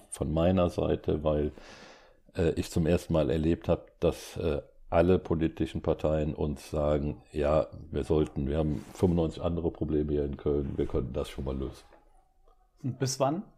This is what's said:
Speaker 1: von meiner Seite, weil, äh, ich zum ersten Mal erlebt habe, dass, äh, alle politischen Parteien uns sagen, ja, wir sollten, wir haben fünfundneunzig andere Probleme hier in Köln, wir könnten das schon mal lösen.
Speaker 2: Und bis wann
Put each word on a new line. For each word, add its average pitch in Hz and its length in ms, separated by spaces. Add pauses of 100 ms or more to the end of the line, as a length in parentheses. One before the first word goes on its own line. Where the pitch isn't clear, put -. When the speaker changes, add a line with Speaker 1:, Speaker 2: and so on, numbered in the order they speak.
Speaker 1:
von - 240
meiner 87 360
Seite, 80 540
weil, 76 280 (840)
äh, 82 200
ich - 160
zum 85 160
ersten 85 260
Mal 76 160
erlebt 80 400
habe, 85 140 (160)
dass, - 380
äh, 73 240 (300)
alle 87 280
politischen 82 600
Parteien 78 520
uns 76 360
sagen, 73 520 (120)
ja, 76 340 (240)
wir 73 120
sollten, 73 440
wir 73 120
haben 76 340
fünfundneunzig 85 500
andere 85 260
Probleme 76 440
hier 73 100
in 71 140
Köln, 71 400
wir 71 80
könnten 69 260
das 69 180
schon - 140
mal 65 140
lösen. 64 260 (1000)
Speaker 2:
Und 131 140
bis 131 220
wann 151 240 (140)